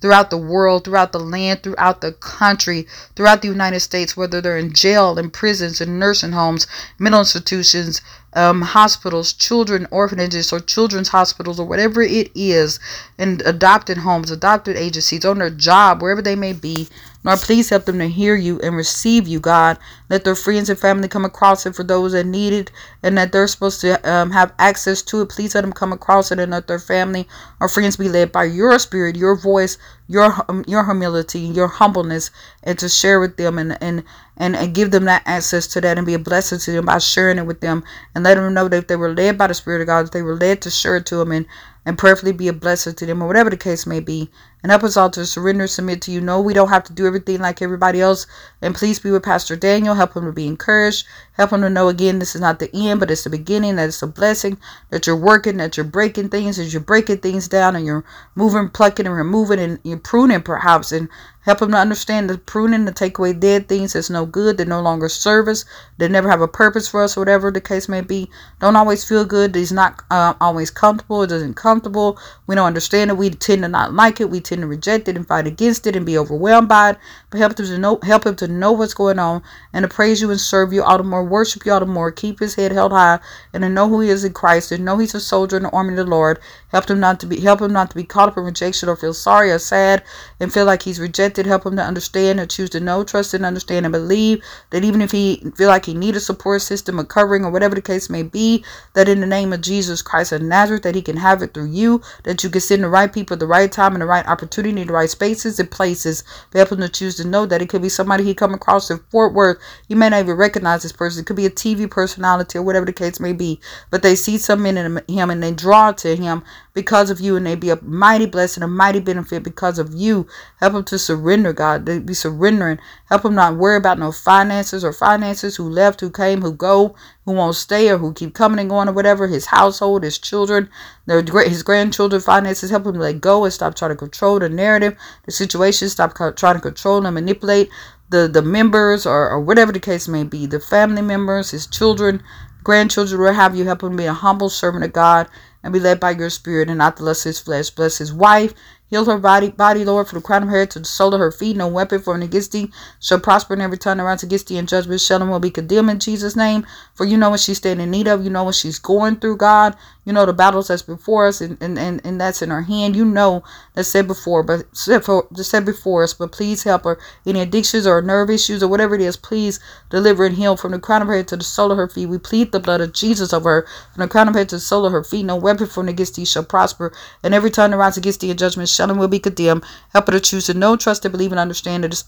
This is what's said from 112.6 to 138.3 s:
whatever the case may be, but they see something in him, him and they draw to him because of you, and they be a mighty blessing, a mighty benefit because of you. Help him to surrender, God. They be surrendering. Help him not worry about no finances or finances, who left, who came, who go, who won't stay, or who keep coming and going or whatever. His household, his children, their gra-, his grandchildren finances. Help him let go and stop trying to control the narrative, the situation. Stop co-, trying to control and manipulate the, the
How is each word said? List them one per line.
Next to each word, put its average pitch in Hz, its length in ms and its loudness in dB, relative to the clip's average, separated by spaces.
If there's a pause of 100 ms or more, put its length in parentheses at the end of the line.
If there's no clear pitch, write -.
whatever 185 240 0
the 185 60 -6
case 175 280 -6
may 175 120 -4
be, 170 280 -4 (300)
but 185 120 -2
they 185 120 8
see 214 240 -2
something 202 380 0
in 175 80 -4
him, 170 240 -6
him 180 220 -2
and 170 120 -4
they 170 100 -4
draw 208 400 6
to 165 240 -4
him 170 260 -4 (320)
because 202 340 2
of 185 120 -4
you, 190 160 0
and 180 100 -2
they 165 80 -2
be 170 160 -4
a 165 120 0
mighty 208 440 4
blessing, 180 380 -2
a - 20 -4
mighty 190 320 2
benefit 180 460 -4
because 170 340 -4
of 156 160 -6
you. 196 320 0 (320)
Help 202 160 2
him 196 100 -4
to 190 140 -6
surrender, 170 540 0
God. 151 340 -2
They 170 140 -4
be 180 140 -8
surrendering. 165 640 0 (300)
Help 202 160 2
him 214 120 2
not 170 200 4
worry 196 200 4
about 185 240 2
no 160 100 -2
finances 196 760 2
or 151 80 -2
finances, 202 600 0
who 170 140 -8
left, 196 320 2
who 180 100 -6
came, 196 300 0
who 165 120 -4
go, 196 440 2 (280)
who 190 80 -4
won't 170 220 0
stay, 208 360 2
or 185 80 2
who 160 140 -4
keep 160 220 -12
coming 214 240 2
and 196 100 -4
going 202 200 0
or 190 40 -2
whatever. 196 360 2
His 180 180 -4
household, 196 560 2
his 151 160 -6
children, 202 500 -2 (380)
their 170 160 2
gra-, 170 260 2
his 170 140 -4
grandchildren 202 580 0
finances. 190 500 0
Help 202 160 0
him 185 100 -4
let 156 240 -4
go 202 240 4
and 185 80 0
stop 160 240 -4
trying 160 160 -4
to 147 40 -8
control 196 440 -2
the 170 80 -2
narrative, 208 480 0 (300)
the 196 60 -12
situation. 190 560 0
Stop 175 260 -2
co-, 165 180 -6
trying 180 240 2
to 160 40 -6
control 196 460 -2
and 175 80 -4
manipulate 202 560 0 (400)
the, 175 160 4
the 156 160 2